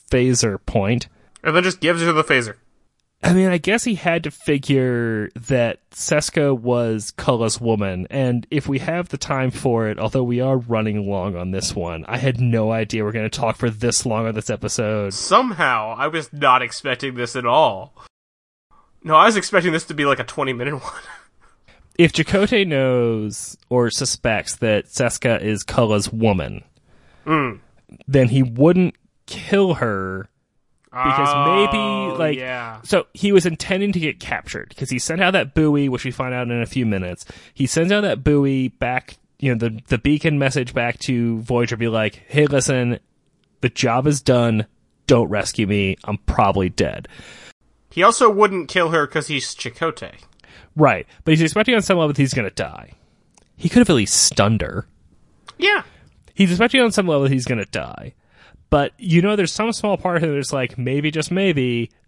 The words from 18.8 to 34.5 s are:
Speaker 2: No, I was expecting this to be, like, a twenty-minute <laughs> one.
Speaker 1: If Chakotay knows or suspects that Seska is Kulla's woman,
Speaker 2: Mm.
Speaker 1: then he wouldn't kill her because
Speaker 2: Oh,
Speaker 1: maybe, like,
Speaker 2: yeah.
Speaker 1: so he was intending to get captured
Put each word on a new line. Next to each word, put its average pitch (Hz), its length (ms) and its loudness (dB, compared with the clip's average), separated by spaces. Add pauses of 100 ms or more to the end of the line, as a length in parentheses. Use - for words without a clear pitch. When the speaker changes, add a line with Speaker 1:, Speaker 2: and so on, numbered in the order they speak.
Speaker 2:
No, 156 100 0
I 175 120 8
was 220 100 2
expecting 180 360 0
this 160 120 -4
to 160 100 -12
be, 147 100 -2
like, 139 140 2
a 127 60 -6
twenty-minute 131 500 -6
<laughs> 131 80 -10
one. - 200 -14 (920)
Speaker 1:
If 170 160 6
Chakotay 196 540 0
knows 123 880 0 (120)
or 123 220 2
suspects - 640 -2
that 107 300 0
Seska 117 540 0
is 104 220 -2
Kulla's 107 500 0
woman, 90 520 -2 (600)
Speaker 2:
Mm. 139 360 -2 (480)
Speaker 1:
then 131 220 6
he 131 120 4
wouldn't 156 540 4 (300)
kill 196 480 0
her 95 540 -4 (640)
because 131 400 0
Speaker 2:
Oh, 143 220 2
Speaker 1:
maybe, 135 640 0
like, 151 180 -2
Speaker 2:
yeah. 123 460 -10
Speaker 1:
so - 320 0
he 202 180 0
was 180 140 6
intending 190 460 -2
to 180 80 -2
get 156 200 -4
captured - 560 -8